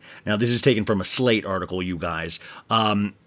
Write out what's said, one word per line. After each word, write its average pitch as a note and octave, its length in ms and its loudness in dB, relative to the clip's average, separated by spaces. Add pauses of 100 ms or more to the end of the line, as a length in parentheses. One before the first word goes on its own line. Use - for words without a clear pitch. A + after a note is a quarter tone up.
(260)
Now, G#2 100 0
this A#2 140 2
is A#2+ 120 0
taken A2 220 4
from G2+ 160 0
a F#2+ 60 -2
Slate A#2 400 2
article, F#2 360 -4
you F2+ 160 -4
guys. E2 440 -6 (280)
Um, G#2 460 2 (120)